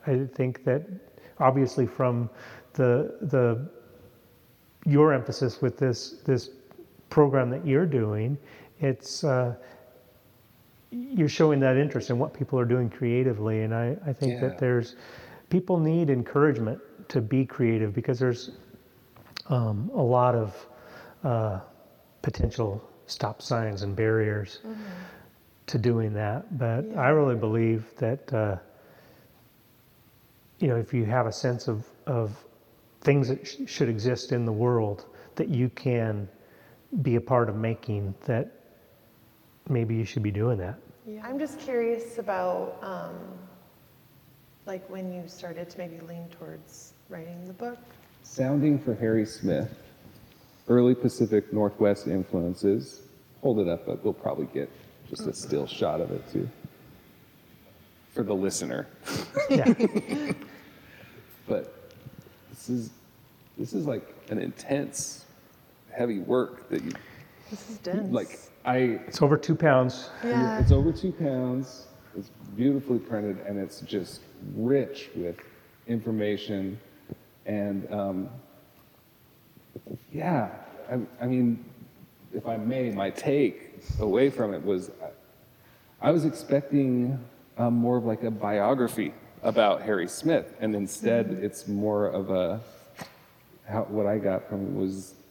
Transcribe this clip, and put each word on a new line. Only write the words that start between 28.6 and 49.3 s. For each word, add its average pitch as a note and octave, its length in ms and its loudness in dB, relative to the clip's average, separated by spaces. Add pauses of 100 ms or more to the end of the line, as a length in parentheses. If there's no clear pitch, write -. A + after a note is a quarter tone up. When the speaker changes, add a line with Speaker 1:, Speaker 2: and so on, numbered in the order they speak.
Speaker 1:
you D#3+ 80 2
know, A#2+ 80 4
if A2+ 180 -2
you A#2+ 120 2
have A#2 200 2
a A2 60 0
sense B2 380 -2
of, A2 160 -4 (200)
of A2+ 300 -2 (640)
things C#3+ 300 4
that - 180 -4
sh-, - 180 -14
should - 220 -2
exist A#2 460 -2
in A#2+ 100 0
the A2+ 80 0
world A2 540 2 (300)
that - 120 -2
you B2+ 220 2
can A2+ 580 -2 (760)
be B2 140 2
a A#2 60 4
part A#2+ 260 4
of G#2 80 -4
making, G#2+ 580 -2 (120)
that B2+ 260 -2 (1160)
maybe A2+ 260 0
you A2 80 0
should G#2+ 200 -4
be G#2 80 0
doing A2 260 0
that. F#2+ 180 -6 (320)
Speaker 3:
Yeah. G#3+ 180 -14
I'm C4 140 -8
just D4 200 -6
curious A#3 580 -4
about, F#3 640 -4
um, F3 340 -10 (1500)
like, F#3+ 240 -10
when F#3 240 -8
you F3 140 -10
started F3 420 -12
to - 80 -18
maybe E3+ 240 -12
lean E3+ 260 -14 (100)
towards D#3 540 -18 (160)
writing F3 380 -14
the F#3 80 -16
book. A#3+ 240 -10 (460)
Speaker 2:
Sounding C#3+ 540 2
for B2+ 180 -2
Harry A2 300 2
Smith, E2+ 480 -2 (960)